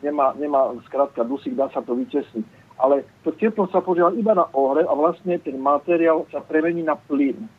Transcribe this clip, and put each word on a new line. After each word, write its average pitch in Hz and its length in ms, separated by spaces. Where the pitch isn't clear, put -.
Nemá, 143 360
nemá 135 360
zkrátka 135 340
dusík, 131 300
dá 135 160
sa 135 120
to 120 140
vytesniť. 123 500
Ale 135 240
to - 160
teplo 214 320
sa 185 120
používa 175 360
iba 220 160
na 180 240
ohrev 135 320
a 139 80
vlastne 175 400
ten 165 240
materiál 160 720
sa 143 80
premení 165 400
na 156 160
plyn. 139 480